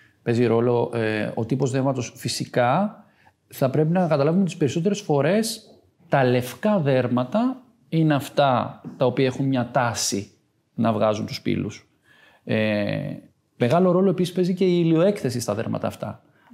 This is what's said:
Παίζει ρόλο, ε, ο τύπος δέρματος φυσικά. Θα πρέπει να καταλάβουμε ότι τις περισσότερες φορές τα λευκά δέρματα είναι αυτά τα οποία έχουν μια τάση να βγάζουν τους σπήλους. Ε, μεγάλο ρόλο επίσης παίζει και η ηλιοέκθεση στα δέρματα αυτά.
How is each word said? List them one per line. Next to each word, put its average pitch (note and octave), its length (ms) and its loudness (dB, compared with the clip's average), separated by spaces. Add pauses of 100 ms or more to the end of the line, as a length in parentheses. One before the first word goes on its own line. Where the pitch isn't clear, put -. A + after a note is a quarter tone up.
(220)
Παίζει A#2 240 2
ρόλο, A#2+ 480 2
ε, A2 400 -2
ο A2+ 100 -4
τύπος C3+ 260 -2
δέρματος C3 460 -2
φυσικά. C#3 880 -2 (440)
Θα - 220 -2
πρέπει D#3 220 0
να F3+ 140 2
καταλάβουμε D#3 360 2
ότι E3+ 80 0
τις - 80 -12
περισσότερες E3+ 420 0
φορές E3+ 720 0 (380)
τα C#3 160 4
λευκά B2+ 540 0
δέρματα C3+ 840 0 (260)
είναι D#3+ 260 2
αυτά C3 680 0 (160)
τα C3 100 2
οποία B2+ 200 2
έχουν C3 200 -2
μια B2+ 260 -2
τάση A2 580 -2 (440)
να A2+ 180 0
βγάζουν G#2+ 340 0
τους - 100 -10
σπήλους. G2+ 520 -6 (560)
Ε, G#2 680 -2 (420)
μεγάλο E3+ 340 2
ρόλο F#3 200 2
επίσης F3 240 -2
παίζει F#3 200 0
και F#3+ 100 0
η F3 200 2
ηλιοέκθεση D#3+ 560 0
στα A2 140 -4
δέρματα A2 320 -4
αυτά. - 360 -10 (320)